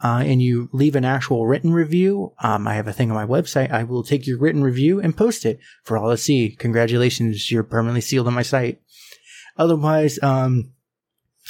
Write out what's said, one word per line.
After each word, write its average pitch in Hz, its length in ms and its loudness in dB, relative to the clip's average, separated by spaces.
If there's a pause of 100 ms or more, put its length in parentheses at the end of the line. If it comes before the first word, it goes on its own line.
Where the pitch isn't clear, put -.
uh, 120 220 0
and 127 160 2
you 120 320 0
leave 139 220 2
an 127 100 2
actual 127 400 0
written 135 260 0
review, 180 680 0
um, 104 280 -2
I 107 60 -2
have 107 140 -4
a 104 60 -6
thing 117 180 0
on 110 40 -2
my 107 100 -4
website. 139 460 -2
I 117 120 -2
will 120 200 -4
take 139 240 -2
your 123 120 -4
written 151 240 2
review 139 360 2
and 170 160 0
post 226 300 0
it 110 140 -2 (240)
for 110 140 -2
all 110 120 0
to 117 80 2
see. 120 400 0
Congratulations, 117 960 0
you're 113 120 0
permanently 117 380 0
sealed 123 260 0
on 120 60 0
my 123 80 -2
site. 120 400 -2 (760)
Otherwise, 156 680 2
um, 131 480 0 (800)